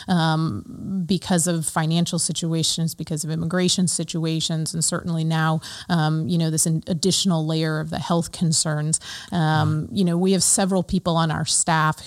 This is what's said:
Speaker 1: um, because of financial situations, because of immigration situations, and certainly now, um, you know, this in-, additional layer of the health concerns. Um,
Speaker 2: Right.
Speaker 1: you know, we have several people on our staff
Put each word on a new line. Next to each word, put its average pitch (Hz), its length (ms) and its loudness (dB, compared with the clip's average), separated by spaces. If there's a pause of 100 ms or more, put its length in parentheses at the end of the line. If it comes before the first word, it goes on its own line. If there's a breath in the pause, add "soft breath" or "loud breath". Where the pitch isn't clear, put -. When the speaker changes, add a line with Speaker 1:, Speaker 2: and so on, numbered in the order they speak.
Speaker 1:
um, 160 960 0
because 175 400 2
of 165 180 0
financial 165 540 0
situations, 165 760 -2
because 156 300 -6
of 151 60 -4
immigration 175 580 2
situations, 160 840 -2
and 165 100 -2
certainly 165 400 -2
now, 160 380 2 (260 loud breath)
um, 156 400 0
you 175 80 0
know, 160 140 2
this 156 160 0
in-, 160 200 0
additional 170 600 0
layer 160 340 0
of 156 80 -6
the 160 100 -6
health 170 320 -2
concerns. 156 720 0 (320 loud breath)
Um, 156 560 2
Speaker 2:
Right. - 80 -
Speaker 1:
you 196 80 4
know, 170 140 2
we 190 140 4
have 185 100 4
several 190 400 2
people 175 340 0
on 160 140 2
our 156 160 -2
staff 156 600 2